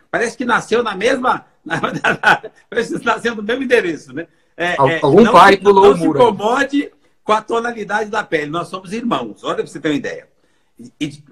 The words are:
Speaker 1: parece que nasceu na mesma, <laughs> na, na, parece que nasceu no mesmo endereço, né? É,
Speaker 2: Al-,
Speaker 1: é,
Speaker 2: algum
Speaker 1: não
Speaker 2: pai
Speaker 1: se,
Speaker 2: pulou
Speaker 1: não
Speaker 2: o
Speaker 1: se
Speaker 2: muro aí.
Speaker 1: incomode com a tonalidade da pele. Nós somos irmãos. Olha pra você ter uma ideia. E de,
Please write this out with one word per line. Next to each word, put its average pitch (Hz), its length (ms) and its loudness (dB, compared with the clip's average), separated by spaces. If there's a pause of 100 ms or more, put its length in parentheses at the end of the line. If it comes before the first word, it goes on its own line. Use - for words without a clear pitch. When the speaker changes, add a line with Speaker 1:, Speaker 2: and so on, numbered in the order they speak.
Speaker 1:
parece 226 260 -4
que - 80 -10
nasceu 226 380 -2
na 214 140 -6
mesma, 247 580 -2
<laughs> - 100 -20
na, - 160 -6
na, - 600 0 (260)
parece 233 300 -6
que - 80 -8
nasceu 226 300 -2
no 214 80 -10
mesmo 247 200 -4
endereço, 185 500 -2
né? 160 120 -12 (320)
É, 175 200 -4
Speaker 2:
Al-, 170 120 2
Speaker 1:
é, 165 140 -2
Speaker 2:
algum 185 180 6
Speaker 1:
não 233 100 6
Speaker 2:
pai 196 220 8
Speaker 1:
se, 196 60 0
Speaker 2:
pulou 196 260 6
Speaker 1:
não 202 60 8
Speaker 2:
o 180 60 2
Speaker 1:
se 165 60 -4
Speaker 2:
muro - 160 0
aí. 247 60 6
Speaker 1:
incomode 240 680 -2 (320)
com 214 100 0
a 214 80 0
tonalidade 220 680 -6
da 214 140 -4
pele. 151 260 -4
Nós 165 180 -6
somos 190 240 -14
irmãos. 165 520 -6
Olha 160 140 -6
pra 202 100 -6
você 156 120 -16
ter 156 100 -4
uma 147 60 -2
ideia. 95 320 -10 (720)
E 160 80 -6
de, - 240 -16